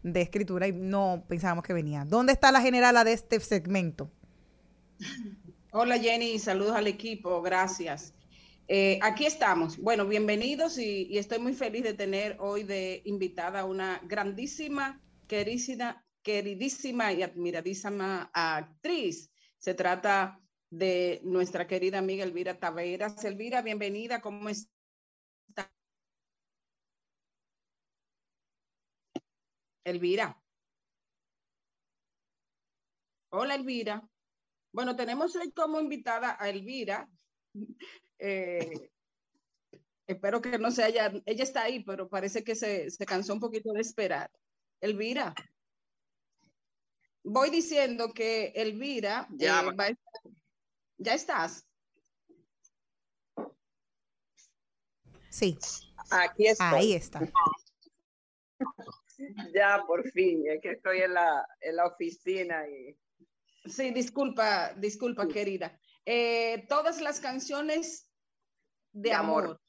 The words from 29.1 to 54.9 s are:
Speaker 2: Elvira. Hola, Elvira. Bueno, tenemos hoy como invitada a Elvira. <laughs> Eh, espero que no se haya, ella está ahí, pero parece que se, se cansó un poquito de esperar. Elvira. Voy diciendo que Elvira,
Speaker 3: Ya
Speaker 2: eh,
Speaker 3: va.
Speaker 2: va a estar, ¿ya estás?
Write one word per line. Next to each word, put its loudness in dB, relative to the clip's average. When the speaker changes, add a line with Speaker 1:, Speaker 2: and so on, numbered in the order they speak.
Speaker 2:
Elvira. 0
Hola, -2
Elvira. -6
Bueno, -2
tenemos -2
hoy -6
como -2
invitada -4
a -4
Elvira. -6
<laughs> -16
Eh, -4
espero -2
que -2
no 0
se 2
haya, 2
ella -2
está -2
ahí, -2
pero -8
parece -4
que -4
se, -4
se -10
cansó -2
un -4
poquito -4
de -2
esperar. -4
Elvira. -2
Voy 4
diciendo 2
que -2
Elvira, -2
Speaker 3:
Ya 4
Speaker 2:
eh, 0
Speaker 3:
va. -2
Speaker 2:
va -2
a 2
estar, -8
¿ya 0
estás? -2